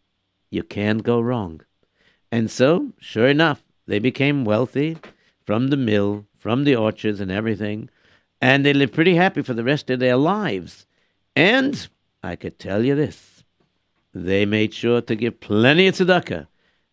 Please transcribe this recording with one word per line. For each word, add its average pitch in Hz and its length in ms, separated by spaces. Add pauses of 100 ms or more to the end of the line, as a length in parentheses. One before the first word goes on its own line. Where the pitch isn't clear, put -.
(500)
you 87 120
can't 104 400
go 120 180
wrong. 110 400 (720)
And 113 180
so, 175 480
sure 113 300
enough, 147 340 (240)
they 104 120
became 135 460
wealthy 131 540 (460)
from 117 240
the 143 80
mill, 104 500 (120)
from 120 260
the 143 120
orchards 107 440
and 98 100
everything, 107 580 (520)
and 135 240
they 143 80
lived 139 220
pretty 165 220
happy 175 260
for 127 120
the 113 100
rest 139 260
of 127 100
their 127 160
lives. 143 680 (480)
And 226 540 (340)
I 87 140
could - 220
tell 98 260
you 135 100
this, - 500 (680)
they 95 320
made 110 280
sure 120 280
to 117 120
give 113 260
plenty 131 480
of 180 60
tzedakah, 170 520 (460)